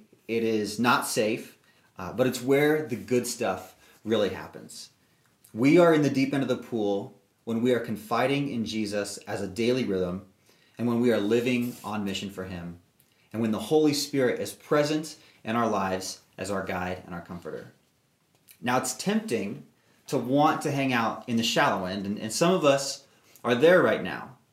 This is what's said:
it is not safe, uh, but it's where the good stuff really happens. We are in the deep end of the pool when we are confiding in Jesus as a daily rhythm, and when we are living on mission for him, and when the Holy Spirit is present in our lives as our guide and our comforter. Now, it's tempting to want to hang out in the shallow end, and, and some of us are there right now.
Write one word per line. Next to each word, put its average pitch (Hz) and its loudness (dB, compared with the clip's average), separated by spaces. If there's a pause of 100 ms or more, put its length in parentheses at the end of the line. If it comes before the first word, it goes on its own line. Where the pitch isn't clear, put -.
(280)
it 113 -2
is 110 0
not 123 2
safe, - -2 (400)
uh, 90 -10
but 120 2
it's 117 -2
where 147 2
the 123 -6
good 117 -2
stuff - -6 (280)
really 107 2
happens. - -14 (640)
We 139 6
are 170 8
in 151 4
the 139 4
deep 131 0
end 139 0
of 120 -2
the 123 0
pool 104 -4 (220)
when 113 -4
we 123 4
are 117 2
confiding 127 -2
in 117 -4
Jesus 104 -4 (100)
as 104 -6
a 101 -6
daily 117 0
rhythm, 92 -2 (520)
and 120 -2
when 117 0
we 123 4
are 107 2
living 120 0 (120)
on 104 -6
mission 98 -6
for 92 -12
him, 87 -12 (520)
and 110 -4
when 110 0
the 104 -2 (120)
Holy 156 4
Spirit 135 0
is 101 -8
present 156 -2 (260)
in 113 -4
our 117 0
lives 95 -4 (180)
as 95 -6
our 95 -4
guide 92 -6
and 87 -12
our 85 -10
comforter. 85 -14 (880)
Now, 123 0
it's 127 -4
tempting 139 -4 (400)
to 143 -2
want 147 2
to 147 -2
hang 135 0
out 113 0
in 117 0
the 113 2
shallow 113 2
end, 95 -6
and, 104 -4
and 110 -6
some 170 2
of 175 2
us - 2 (360)
are 120 2
there 160 8
right 110 2
now. 73 -8 (180)